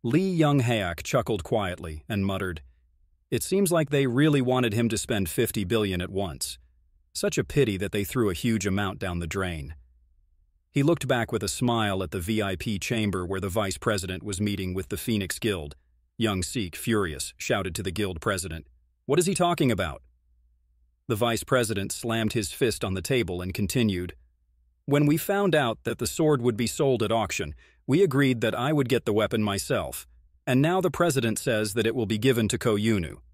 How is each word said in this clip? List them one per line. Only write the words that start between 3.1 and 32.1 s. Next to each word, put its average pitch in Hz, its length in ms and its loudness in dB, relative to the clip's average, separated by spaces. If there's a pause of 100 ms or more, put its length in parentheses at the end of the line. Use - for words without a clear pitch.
"It 120 100 0
seems 190 300 0
like 160 180 2
they 143 160 2
really 139 360 4
wanted 123 320 2
him 117 160 2
to 107 100 -2
spend 98 300 -2
fifty 113 340 0
billion 95 360 0
at 87 120 -6
once. 95 480 -6 (540)
Such - 260 -2
a 127 40 0
pity 117 340 2
that 95 140 -4
they 101 120 0
threw 107 260 0
a 87 60 -2
huge 110 320 0
amount 95 320 -2
down 90 200 -4
the 85 80 -4
drain." 80 460 -4 (1000)
He 139 120 0
looked 156 240 2
back 120 240 0
with 110 100 -2
a 107 60 -4
smile 110 560 0
at 87 80 -6
the 101 80 -4
V 107 220 0
I 98 160 -2
P 104 200 -4
chamber 101 480 -2
where 95 140 -4
the 98 100 -4
vice 95 280 -2
president 92 440 -2
was 101 200 -6
meeting 98 320 -2
with 92 160 -6
the 98 80 -4
Phoenix 101 420 -4
Guild. 85 360 -4 (420)
Young 101 260 0
Sik, 92 320 -6
furious, 95 640 -2
shouted 95 380 -2
to 107 60 -6
the 90 100 -4
guild 92 280 -4
president, 92 480 -4 (380)
"What 143 120 2
is 175 80 2
he 190 80 0
talking 170 380 2
about?" 87 320 -2 (1040)
The 120 80 2
vice 117 280 0
president 110 480 0
slammed 113 420 -2
his 101 180 -2
fist - 320 0
on 95 100 -2
the 95 80 -4
table 90 400 -2
and 90 120 -8
continued, 101 640 -2 (680)
"When 143 200 4
we 147 120 4
found 196 380 2
out 123 280 2
that 120 140 -4
the 113 100 -2
sword 151 340 2
would 117 160 2
be 117 100 0
sold 131 340 2
at 104 100 0
auction, 98 440 -2 (320)
we 147 140 4
agreed 131 400 4
that 113 140 0
I 131 180 0
would 139 160 2
get 117 160 2
the 110 80 0
weapon 107 300 2
myself, 98 640 -2 (380)
and 131 160 4
now 180 200 2
the 175 100 2
president 127 480 2
says 107 360 0
that 113 100 2
it 113 100 2
will 113 120 0
be 107 100 0